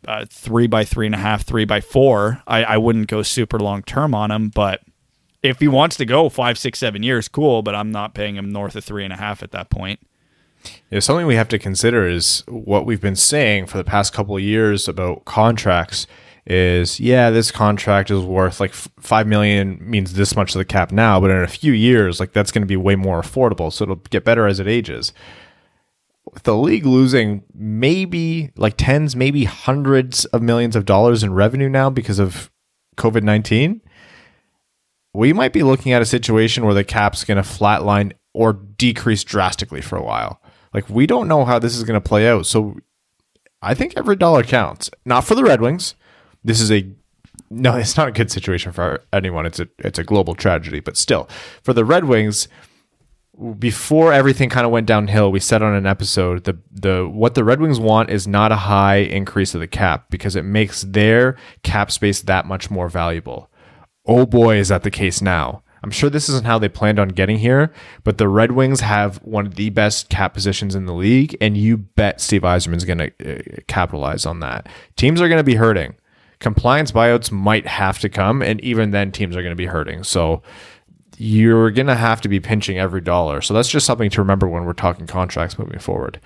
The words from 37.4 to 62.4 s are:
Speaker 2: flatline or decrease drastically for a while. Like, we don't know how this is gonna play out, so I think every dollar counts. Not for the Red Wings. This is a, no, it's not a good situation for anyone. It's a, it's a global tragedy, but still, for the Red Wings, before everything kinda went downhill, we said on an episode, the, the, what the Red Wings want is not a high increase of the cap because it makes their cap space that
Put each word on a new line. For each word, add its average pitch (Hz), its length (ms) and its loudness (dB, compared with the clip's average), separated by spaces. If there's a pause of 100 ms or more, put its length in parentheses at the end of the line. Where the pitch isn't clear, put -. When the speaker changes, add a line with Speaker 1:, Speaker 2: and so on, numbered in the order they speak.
Speaker 2:
flatline 101 720 0 (220)
or 110 180 2
decrease 104 720 -2
drastically - 560 -2
for - 160 -10
a - 80 -6
while. 55 360 -6 (320)
Like, 101 160 -4
we 123 200 2
don't 226 180 0
know 151 180 2
how 120 140 2
this 117 160 -2
is 117 80 -6
gonna 110 180 0
play 107 280 2
out, 107 180 2
so 107 300 0 (840)
I 107 140 -2
think 277 220 -6
every 208 180 0
dollar 170 300 4
counts. - 480 -2 (120)
Not 123 200 2
for 220 100 2
the 262 80 2
Red 143 180 6
Wings. 151 360 -4 (480)
This 113 160 2
is 107 100 2
a, 98 180 2 (640)
no, 120 240 0
it's 113 220 -2
not 156 100 2
a 117 60 -4
good 110 180 -2
situation 90 400 -6
for 87 320 -4 (100)
anyone. 90 340 -4
It's 80 120 -10
a, 87 80 -6 (120)
it's 95 200 -8
a 87 60 -4
global 87 320 0
tragedy, 82 420 -2
but - 180 -10
still, 98 320 -2 (360)
for 131 80 0
the 113 120 2
Red 165 200 2
Wings, 107 420 0 (1120)
before 151 540 4
everything 135 360 4
kinda 120 200 2
went 117 180 2
downhill, 104 460 4
we 95 80 0
said 110 200 2
on 107 140 2
an 98 120 0
episode, 90 580 -2
the, 87 120 -4 (140)
the, 92 380 -2
what 110 260 0
the 117 80 2
Red 123 180 4
Wings 147 200 0
want 110 300 2
is 101 180 -4
not 104 240 2
a 107 40 0
high 98 420 2
increase 98 580 -2
of 82 40 -6
the 82 60 -8
cap 85 420 -2
because 92 280 -6
it 90 80 -4
makes 104 380 -2
their 110 540 2 (280)
cap 101 260 -2
space 101 320 -2
that 92 240 0